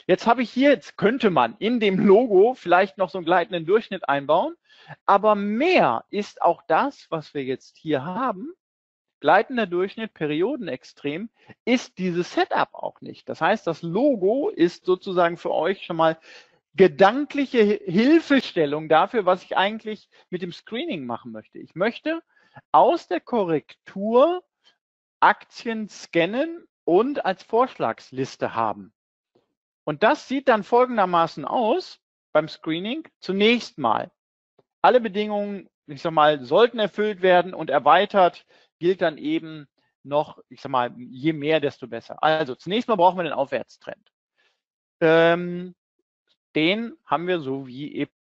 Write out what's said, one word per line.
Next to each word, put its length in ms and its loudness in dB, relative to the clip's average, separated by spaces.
jetzt 180 0
habe 160 2
ich 80 -6
hier, 200 2
jetzt 260 -2
könnte 340 0
man 300 0
in 180 -2
dem 260 0
Logo 500 6
vielleicht 440 0
noch 100 -2
so 100 -10
einen 60 -10
gleitenden 420 -2
Durchschnitt 420 -2
einbauen, 480 0
aber 300 4
mehr 760 0
ist 320 -8
auch 240 2
das, 420 -2
was 260 -8
wir 100 -6
jetzt 320 -8
hier 280 -4
haben, 480 -8
gleitender 460 2
Durchschnitt, 480 -6
Periodenextrem, 1120 -6
ist 320 -2
dieses 340 -4
Setup 400 -2
auch 300 -14
nicht. 260 -16
Das 140 -10
heißt, 240 0
das 160 -6
Logo 680 0
ist 380 -2
sozusagen 500 0
für 160 -8
euch 320 -2
schon 120 -10
mal 220 2
gedankliche 840 2
Hi-, 260 2
Hilfestellung 1040 0
dafür, 380 2
was 180 2
ich 140 -6
eigentlich 500 -4
mit 100 -8
dem 120 -10
Screening 520 -10
machen 280 -10
möchte. 260 -18
Ich 160 -18
möchte 480 -4
aus 360 4
der 120 -4
Korrektur 1200 -2
Aktien 680 -2
scannen 760 -4
und 420 0
als 160 -4
Vorschlagsliste 1120 -4
haben. 400 -4
Und 180 -8
das 260 2
sieht 200 -4
dann 160 2
folgendermaßen 800 0
aus 560 -4
beim 160 0
Screening. 580 -8
Zunächst 580 0
mal, 340 -2
alle 180 6
Bedingungen, 720 -6
ich 140 -16
sag 120 -4
mal, 300 4
sollten 360 2
erfüllt 420 -4
werden 320 4
und 160 -10
erweitert 760 2
gilt 240 -2
dann 160 -2
eben 500 -8
noch, 340 -4
ich 140 -20
sag 80 -10
mal, 260 -2
je 380 -6
mehr, 260 0
desto 260 -6
besser. 360 -14
Also 320 0
zunächst 340 -6
mal 80 0
brauchen 220 2
wir 60 -4
den 100 -6
Aufwärtstrend. 760 -8
Ähm, 720 2
den 480 -2
haben 220 -4
wir 140 -2
so 260 -8
wie 280 -14
eben 160 -6